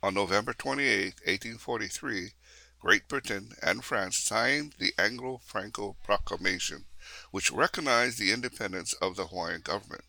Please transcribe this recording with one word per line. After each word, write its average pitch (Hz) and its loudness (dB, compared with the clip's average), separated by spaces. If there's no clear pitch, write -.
on 98 0
November 101 2
twenty-eighth, 123 0
eighteen 113 -2
forty-three, 107 -6
Great 98 6
Britain 110 -4
and 110 2
France 95 0
signed 135 2
the - 0
Anglo-Franco 107 -2
Proclamation, 95 0
which - 0
recognized 123 2
the 101 2
independence 107 -4
of 92 -2
the 95 -2
Hawaiian 85 -4
government. - -6